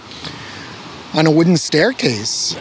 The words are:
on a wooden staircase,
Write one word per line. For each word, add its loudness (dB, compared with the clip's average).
on 4
a 6
wooden 6
staircase, 0